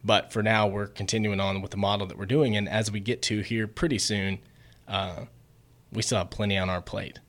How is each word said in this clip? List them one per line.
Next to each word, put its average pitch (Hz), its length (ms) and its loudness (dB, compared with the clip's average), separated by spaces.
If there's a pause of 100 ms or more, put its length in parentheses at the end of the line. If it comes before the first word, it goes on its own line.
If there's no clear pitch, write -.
but 107 300 2
for 110 100 0
now 107 260 4
we're 101 200 -2
continuing 101 540 0
on 98 200 0
with 98 100 -10
the 98 60 -6
model 101 300 2
that - 100 -12
we're 101 80 -6
doing. 127 300 4
And 104 140 0
as 107 200 0
we 104 120 -4
get - 220 -2
to 107 180 0
here 110 260 -2
pretty 143 320 0
soon, 95 400 0 (480)
uh, 92 380 -4 (680)
we 110 120 -2
still 110 160 2
have 87 100 -2
plenty 104 260 0
on 92 140 0
our 90 120 -2
plate. - 480 -10